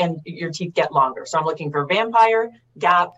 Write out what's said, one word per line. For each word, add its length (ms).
and 240
your 260
teeth 240
get 180
longer. 340
So 120
I'm 60
looking 260
for 160
vampire, 640
gap, 420